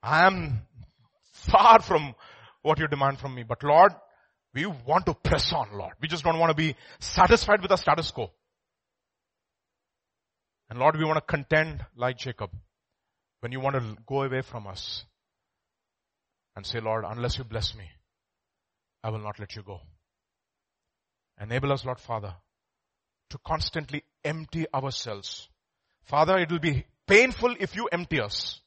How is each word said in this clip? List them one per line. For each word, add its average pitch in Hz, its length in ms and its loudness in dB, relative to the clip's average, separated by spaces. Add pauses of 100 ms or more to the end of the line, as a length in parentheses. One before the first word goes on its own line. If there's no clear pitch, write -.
I 156 240 4
am 165 400 0 (640)
far 226 500 6
from 151 320 -2 (480)
what 151 160 0
you 156 100 -2
demand 139 300 0
from 135 160 -10
me. 123 80 -10
But 117 200 -8
Lord, 160 300 8 (640)
we 139 100 -4
want 160 420 -2
to 170 80 -2
press - 380 -2
on, 120 200 -4
Lord. 101 280 -10
We 151 80 -6
just 151 160 -6
don't 165 140 2
want 165 120 4
to 156 60 2
be 156 200 -2 (240)
satisfied 208 600 4
with 180 80 -6
the 196 80 6
status 160 340 0
quo. 113 220 -10 (2500)
And 113 80 -12
Lord, 151 180 4
we 156 80 0
want 156 140 2
to - 20 0 (160)
contend 156 480 0 (100)
like 123 220 -4
Jacob. 120 340 -10 (920)
When 120 120 -10
you 131 80 -8
want 135 160 -2
to 110 200 -4 (100)
go 135 160 -2
away 131 200 -4
from 110 240 -12
us - 380 -14 (1500)
and 98 100 -14
say, 117 140 -6
"Lord, 110 240 -4
unless 120 340 -6
you 127 60 -10
bless 110 300 -6
me, 98 140 -18 (1160)
I 110 60 -6
will 107 100 -8
not 104 180 -12
let 101 160 -14
you 107 80 -16
go." 95 180 -16 (1600)
Enable 127 320 -2
us, 135 120 -4
Lord 127 160 -8
Father, 101 340 -8 (960)
to - 80 -14
constantly 151 640 -6 (220)
empty 156 500 -6
ourselves. 123 720 -8 (540)
Father, 156 360 2
it 165 120 0
will 170 80 0
be 147 260 0 (220)
painful 240 540 4
if 190 160 -6
you 226 160 -6
empty 170 280 -2
us. - 460 -8